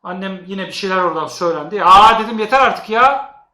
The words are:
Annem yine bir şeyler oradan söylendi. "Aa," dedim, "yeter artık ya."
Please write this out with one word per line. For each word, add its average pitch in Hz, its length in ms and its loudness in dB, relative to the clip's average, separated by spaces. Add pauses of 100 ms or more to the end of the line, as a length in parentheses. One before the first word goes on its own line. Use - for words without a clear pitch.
Annem 190 440 -10
yine 190 200 -10
bir - 40 -16
şeyler 190 260 -4
oradan 160 300 -2
söylendi. 170 560 -4
"Aa," 208 360 6
dedim, 220 200 -6
"yeter 214 200 0
artık 240 300 -2
ya." 254 440 0 (200)